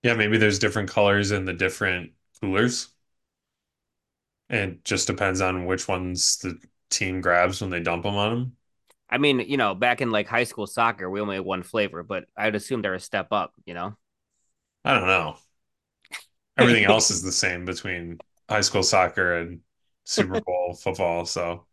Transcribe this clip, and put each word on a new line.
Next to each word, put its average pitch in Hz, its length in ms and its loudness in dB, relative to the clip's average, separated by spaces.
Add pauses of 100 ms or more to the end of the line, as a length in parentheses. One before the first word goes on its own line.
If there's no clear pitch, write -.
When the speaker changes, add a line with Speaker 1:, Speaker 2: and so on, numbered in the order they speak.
Speaker 1:
Yeah, 120 100 4
maybe 110 240 4
there's 104 220 4
different 104 300 0
colors 101 420 4
in 98 140 0
the 90 80 -4
different 92 600 -2 (280)
coolers. 107 480 0 (1600)
It 98 360 -4
just - 220 0
depends 95 340 0
on 92 240 0
which 92 220 -2
ones 90 500 -2
the 85 220 -8 (300)
team 92 320 -2
grabs 87 400 2
when 101 100 -4
they 87 100 -2
dump 85 240 -2
'em 101 100 -2
on 104 160 0
'em. 123 260 -4 (520)
Speaker 2:
I 120 80 0
mean, 139 220 4
you 135 180 -2
know, 104 180 0
back 123 260 2
in, 120 100 0
like, 104 160 0
high 120 180 0
school 104 220 -8
soccer, 110 420 -2
we 101 120 -4
only 104 140 -4
had 95 100 -6
one 92 180 -4
flavor, 92 400 -4
but 92 220 -8 (100)
I'd 107 200 -2
assume 110 260 -4
they're 104 140 -2
a 110 40 -8
step 95 320 -6
up, 98 220 -2 (120)
you 87 80 -14
know? 90 240 -10 (880)
Speaker 1:
I 139 80 2
don't 98 140 2
know. 85 300 0 (880)
Speaker 2:
<laughs> - 340 -14
Speaker 1:
Everything 117 280 6
else 107 260 4
is 87 100 -2
the 92 100 -4
same 90 340 -2
between 87 560 -8 (280)
high 107 120 2
school 98 220 2
soccer 90 540 2
and 85 240 -8 (440)
Super 92 320 -2
Speaker 2:
<laughs> - 80 -4
Speaker 1:
Bowl 90 300 -2
football, 90 500 -2
so. 87 480 -6